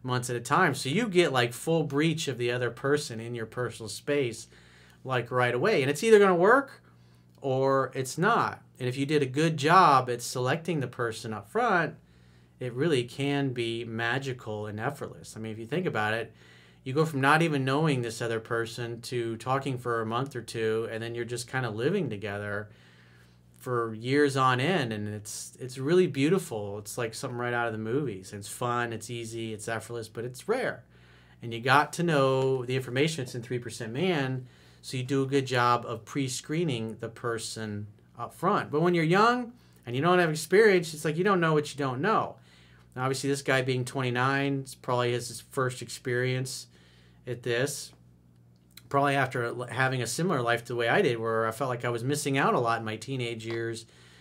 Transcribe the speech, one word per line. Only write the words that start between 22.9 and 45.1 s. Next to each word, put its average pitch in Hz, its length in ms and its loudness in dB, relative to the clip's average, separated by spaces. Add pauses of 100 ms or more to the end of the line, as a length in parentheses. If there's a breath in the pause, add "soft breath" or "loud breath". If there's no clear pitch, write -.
for 117 360 -4
years 131 420 2
on 127 240 4
end, 139 320 0
and 104 160 -4
it's, - 500 -10
it's 127 200 -12
really 165 300 4
beautiful. 117 720 0
It's - 180 -12
like 117 160 -4
something 123 240 -8
right 120 160 -2
out 120 140 0
of 113 40 -2
the 110 80 -6
movies. 110 540 -4
It's 101 160 -12
fun, 120 420 -2
it's 110 180 -10
easy, 113 440 -8
it's 107 160 -10
effortless, 113 400 -6
but 117 160 -10
it's 127 240 -12
rare. 214 340 -4 (580 soft breath)
And 117 120 -8
you 117 80 -6
got 139 320 4
to 170 100 -2
know 135 640 2
the 127 100 -2
information 131 480 0
that's - 120 -10
in 117 60 -6
Three 123 180 -6
Percent 113 340 -8
Man, 135 540 0 (340 loud breath)
so - 160 -8
you 127 60 -4
do 135 200 0
a 135 40 -2
good 139 180 2
job 120 400 4
of 117 180 -6
pre-screening 131 960 -4
the 117 80 -8
person 110 800 -6 (320)
up 117 140 -10
front. 160 360 0
But 147 120 0
when 180 120 4
you're 165 120 4
young 233 480 4 (320 soft breath)
and 120 100 -6
you 135 60 0
don't 180 180 6
have 170 100 4
experience, 180 640 4
it's - 120 -10
like 156 100 0
you 180 80 0
don't 196 160 4
know 160 140 4
what 151 180 2
you 127 60 -10
don't 135 240 -2
know. 170 340 0 (640 soft breath)
Now, 127 60 -2
obviously, 131 260 0
this 139 120 0
guy 131 200 4
being 127 240 0
twenty-nine, 135 760 0
it's - 160 -12
probably 123 380 0